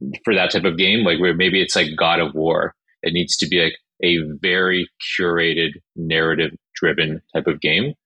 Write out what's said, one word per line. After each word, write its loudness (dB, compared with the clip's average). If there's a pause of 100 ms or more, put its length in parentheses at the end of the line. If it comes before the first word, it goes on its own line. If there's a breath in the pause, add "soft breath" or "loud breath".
it, -10
for 2
that 2
type 0
of 0
game, 2
like, 2
where 2
maybe 2
it's -2
like 0
God 2
of -2
War. 0 (280)
It -2
needs -2
to -2
be, 2
like, 0 (280)
a 2 (220)
very 0 (320)
curated, 0 (160)
narrative-driven -2 (120)
type -2
of 0
game. 0 (120)